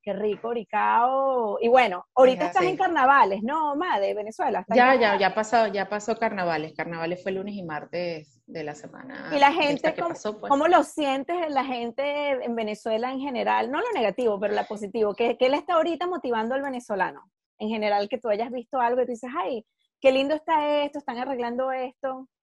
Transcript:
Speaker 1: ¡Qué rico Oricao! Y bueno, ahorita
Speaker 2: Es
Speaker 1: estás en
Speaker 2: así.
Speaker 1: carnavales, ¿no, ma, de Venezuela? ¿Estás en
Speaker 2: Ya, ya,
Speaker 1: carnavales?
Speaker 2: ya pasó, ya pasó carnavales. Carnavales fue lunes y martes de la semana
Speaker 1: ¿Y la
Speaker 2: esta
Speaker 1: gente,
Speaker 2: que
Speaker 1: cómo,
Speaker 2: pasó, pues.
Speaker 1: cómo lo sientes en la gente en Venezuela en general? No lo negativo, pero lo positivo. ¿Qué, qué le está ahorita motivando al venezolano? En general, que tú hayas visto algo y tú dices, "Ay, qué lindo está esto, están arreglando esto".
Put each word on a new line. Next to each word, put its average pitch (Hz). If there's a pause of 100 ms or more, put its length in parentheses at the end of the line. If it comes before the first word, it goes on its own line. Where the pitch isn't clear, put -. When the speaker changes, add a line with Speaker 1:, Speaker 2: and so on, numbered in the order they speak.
Speaker 1:
¡Qué 202
rico 208
Oricao! 233
Y 233
bueno, 226
ahorita 262
Speaker 2:
Es 349
Speaker 1:
estás 359
en 370
Speaker 2:
así. 311
Speaker 1:
carnavales, 269
¿no, 294
ma, 302
de 196
Venezuela? 208
¿Estás 208
en 247
Speaker 2:
Ya, 262
ya, 254
Speaker 1:
carnavales? 202
Speaker 2:
ya 185
pasó, 220
ya 196
pasó 208
carnavales. 175
Carnavales 165
fue 196
lunes 196
y 190
martes 160
de 156
la 147
semana -
Speaker 1:
¿Y 277
la 277
Speaker 2:
esta 330
Speaker 1:
gente, 294
Speaker 2:
que 349
Speaker 1:
cómo, 247
Speaker 2:
pasó, 214
pues. 202
Speaker 1:
cómo 285
lo 339
sientes 285
en 311
la 262
gente 240 (420)
en 233
Venezuela 220
en 262
general? 233
No 302
lo 480
negativo, 220
pero 208
lo 208
positivo. 208
¿Qué, 233
qué 254
le 285
está -
ahorita 330
motivando 240
al 277
venezolano? 208 (340)
En 214
general, 208
que 240
tú 233
hayas 226
visto 254
algo 247
y 240
tú 247
dices, 240
"Ay, 311 (360)
qué 262
lindo 277
está 302
esto, 294
están 240
arreglando 254
esto". 262 (140)